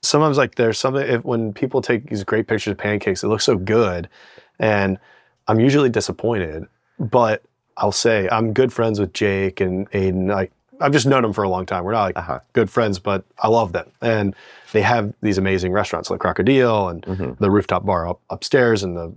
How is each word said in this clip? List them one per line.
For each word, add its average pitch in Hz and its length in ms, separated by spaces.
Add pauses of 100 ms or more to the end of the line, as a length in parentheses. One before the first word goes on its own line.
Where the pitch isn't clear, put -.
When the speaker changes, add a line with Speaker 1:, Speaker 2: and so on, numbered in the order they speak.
Speaker 1:
sometimes, 147 360
like, 123 180
there's 113 240
something, 135 280
if, 120 160
when 113 300
people 131 280
take - 280
these 101 140
great 107 240
pictures 107 240
of 98 60
pancakes, 104 460
it 107 40
looks 107 180
so 127 100
good, 95 540 (500)
and 101 380 (500)
I'm 110 120
usually 135 300
disappointed, 98 760 (340)
but 113 440 (340)
I'll 104 140
say 107 400
I'm 110 220
good 127 200
friends 113 260
with 95 140
Jake 98 480
and 92 300
Aiden. 95 380
Like, 98 220 (300)
I've 143 100
just 139 160
known 135 160
them 107 100
for 104 100
a 98 60
long 92 160
time. 90 180
We're 98 100
not, 110 100
like, 92 140
Speaker 2:
Uh-huh. 80 220 (140)
Speaker 1:
good 110 160
friends, 104 300
but 98 240 (160)
I - 80
love 110 240
them. 85 160 (140)
And 107 340 (380)
they 107 80
have 107 400
these 104 180
amazing 95 320
restaurants 92 400
like 90 80
Crocodile 107 680
and 85 140
Speaker 2:
Mm-hmm. 92 360
Speaker 1:
the 101 100
rooftop 95 360
bar 87 240
up, 92 100 (100)
upstairs 113 540
and 87 140
the 85 200